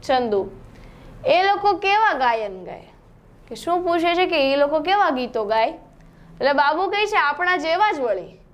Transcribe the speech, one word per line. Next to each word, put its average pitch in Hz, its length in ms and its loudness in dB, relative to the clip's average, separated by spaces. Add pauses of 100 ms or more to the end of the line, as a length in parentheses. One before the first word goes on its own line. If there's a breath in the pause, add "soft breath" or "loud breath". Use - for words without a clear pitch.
ચંદુ, 233 480 0 (760 loud breath)
"એ 339 180 4
લોકો 403 300 2
કેવા 403 400 2
ગાયન 226 500 -2
ગાય?" - 200 -14 (680)
કે 233 60 -12
શું 349 280 -2
પૂછે 339 320 0
છે 359 100 2
કે 285 280 0
"એ - 20 2
લોકો 285 240 2
કેવા 370 300 2
ગીતો 247 360 -4
ગાય?" 220 220 0
એટલે - 840 -6
બાબુ 302 360 2
કહે 403 160 0
છે 415 120 -2
"આપણા 339 400 0
જેવા 349 340 0
જ 320 80 -4
વળી 220 400 -4 (140)